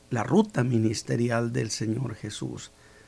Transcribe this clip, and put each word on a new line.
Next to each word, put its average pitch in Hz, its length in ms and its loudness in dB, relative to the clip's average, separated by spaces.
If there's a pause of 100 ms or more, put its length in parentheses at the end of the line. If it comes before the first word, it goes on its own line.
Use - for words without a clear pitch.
(100)
la 113 140 0
ruta 175 400 4
ministerial 117 880 2
del 120 180 -2
Señor 110 460 -2
Jesús. - 560 -10 (360)